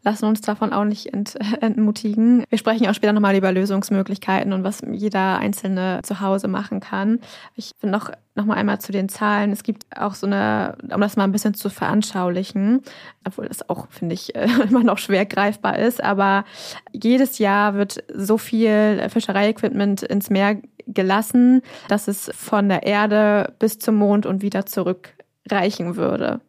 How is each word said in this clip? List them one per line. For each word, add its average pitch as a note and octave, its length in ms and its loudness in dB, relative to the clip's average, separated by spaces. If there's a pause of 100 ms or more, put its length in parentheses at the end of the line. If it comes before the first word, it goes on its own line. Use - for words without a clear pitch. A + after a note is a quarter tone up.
lassen G#3 200 0
uns G#3+ 160 2
davon G#3 320 -2
auch G#3 140 0
nicht G#3 280 -4
ent-, G3+ 220 -6
<laughs> A3+ 260 -4
entmutigen. A3 880 2
Wir A3+ 80 0
sprechen A3+ 280 0
ja G#3+ 60 2
auch G#3+ 40 0
später G#3 160 2
nochmal G3+ 240 4
über F#3+ 160 2
Lösungsmöglichkeiten G3 1000 0
und F#3+ 100 -2
was G3+ 260 -4
jeder F#3+ 480 0
Einzelne F#3+ 680 -2
zu G3 180 -6
Hause G3 260 0
machen G3 320 -4
kann. G3+ 400 -2 (360)
Ich - 260 -14
bin G#3 80 -4
noch, G#3 200 -4 (260)
noch G#3 100 -2
mal G#3+ 80 0
einmal G3+ 260 0
zu - 140 -10
den G3 160 -2
Zahlen. G#3 420 0
Es G#3 120 -6
gibt - 220 -8 (120)
auch G3+ 180 -4
so G3 120 -6
eine, G3+ 500 -2 (160)
um G3 80 0
das G#3 160 0
mal G3 80 2
ein G3 80 0
bisschen G#3 220 0
zu - 140 -6
veranschaulichen, G3 1120 -2 (460)
obwohl G3 220 -10
das - 200 -14
auch, - 200 -8
finde E3+ 260 -6
ich, - 200 -12
<laughs> - 0 -
äh, - 120 0 (220)
immer A#3+ 140 4
noch G3+ 140 2
schwer G3 280 0
greifbar G3+ 520 -2
ist, A#3+ 240 0
aber G3 440 2 (480)
jedes B3 440 2
Jahr G3+ 360 2
wird G3+ 400 -4
so G3+ 240 0
viel G#3+ 720 2
Fischereiequipment G3+ 960 0
ins - 260 -2
Meer G3+ 280 2 (300)
gelassen, A#3 760 4 (260)
dass G#3 180 0
es - 260 -6
von G3+ 360 0
der F#3 140 0
Erde G#3 760 2
bis A3 180 0
zum A3 180 0
Mond G#3 300 4
und G3 160 -2
wieder G3 240 -2
zurückreichen F#3 1300 -4
würde. - 500 -2